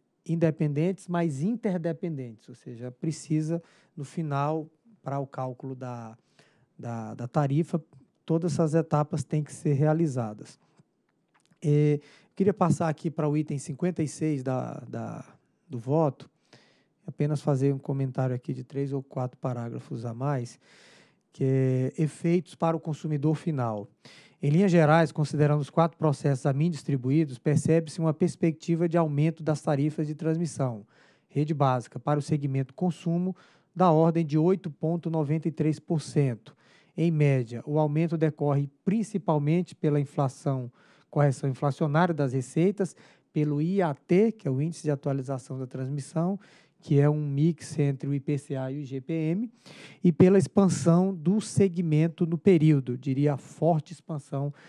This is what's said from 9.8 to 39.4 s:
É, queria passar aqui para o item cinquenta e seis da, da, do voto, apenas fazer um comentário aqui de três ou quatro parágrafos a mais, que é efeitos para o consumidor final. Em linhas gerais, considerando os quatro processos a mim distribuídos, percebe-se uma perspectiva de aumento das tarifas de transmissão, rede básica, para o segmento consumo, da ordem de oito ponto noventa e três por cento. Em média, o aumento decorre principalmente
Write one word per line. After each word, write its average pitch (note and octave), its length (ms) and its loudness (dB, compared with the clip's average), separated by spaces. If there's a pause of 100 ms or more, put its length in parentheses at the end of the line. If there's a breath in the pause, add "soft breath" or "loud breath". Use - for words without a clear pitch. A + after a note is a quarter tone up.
É, D3 380 2 (380 loud breath)
queria G3 180 2
passar E3+ 340 0
aqui D#3 220 -4
para D3+ 180 -2
o D3 80 0
item D3+ 220 -4
cinquenta E3+ 420 -4
e D#3 60 0
seis D3 380 -4
da, B2+ 300 -4 (140)
da, A#2 360 -10 (440)
do C#3+ 80 -10
voto, C3+ 540 -2 (760 soft breath)
apenas D3 360 -4
fazer C#3 340 0
um C3+ 60 -6
comentário C3 520 -4
aqui B2+ 220 -6
de B2+ 80 -10
três C#3 300 -8
ou C3+ 100 -4
quatro B2+ 380 -8
parágrafos A#2+ 640 -8
a A#2 80 -8
mais, B2+ 420 -4 (760 soft breath)
que - 100 -6
é C3 580 2
efeitos E3+ 540 -2
para E3 220 0
o E3+ 40 -6
consumidor D#3 540 -2
final. A#2+ 540 -4 (520 loud breath)
Em D#3+ 100 0
linhas F3+ 200 4
gerais, D#3+ 400 6
considerando D3 500 0
os C#3 80 -6
quatro D#3+ 300 0
processos C#3+ 480 0
a C#3+ 60 2
mim D3+ 180 0
distribuídos, C#3 720 -2
percebe-se D#3 580 0
uma D#3+ 160 0
perspectiva E3+ 760 0
de E3 80 -2
aumento D#3+ 460 0
das D3+ 180 -2
tarifas D3 460 -2
de D3+ 80 -6
transmissão, D3+ 720 -4 (400 soft breath)
rede D3+ 260 -2
básica, C3 460 0
para D3 220 0
o - 20 -6
segmento C#3 500 -2
consumo, F3+ 600 -2 (400 soft breath)
da F3+ 160 6
ordem E3 340 4
de D3 140 0
oito F3 320 2
ponto D#3+ 400 -4
noventa D#3+ 380 -2
e - 20 0
três D3+ 300 -2
por E3 200 -2
cento. C3+ 560 -2 (400 soft breath)
Em E3 140 2
média, C3+ 560 2
o D3 140 0
aumento D#3 360 0
decorre D3 540 0 (140)
principalmente E3+ 880 0